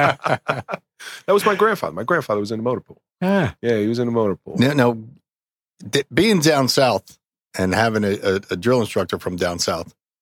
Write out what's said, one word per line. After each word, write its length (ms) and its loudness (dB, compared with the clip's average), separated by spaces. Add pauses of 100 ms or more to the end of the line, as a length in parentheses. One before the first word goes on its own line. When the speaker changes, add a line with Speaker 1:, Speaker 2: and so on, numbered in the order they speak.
(1300)
Speaker 1:
That 80 2
was 120 2
my 100 2
grandfather. 380 0
My 100 -8
grandfather 380 -2
was 100 -6
in 80 -4
the 40 -6
motor 180 -2
pool. 200 -20 (200)
Speaker 2:
Yeah. 400 0
Speaker 1:
Yeah, 160 0
he 100 0
was 120 0
in 80 -2
the 40 -2
motor 240 0
pool. 220 -10
Speaker 3:
Now, 160 2
now, 240 2 (920)
di-, 140 -2 (100)
being 260 4
down 280 4
south 500 0 (400)
and 160 0
having 300 2
a, 180 0
a, 140 0 (160)
a 60 -2
drill 240 2
instructor 360 -4
from 200 -8
down 220 -2
south, 340 -4 (280)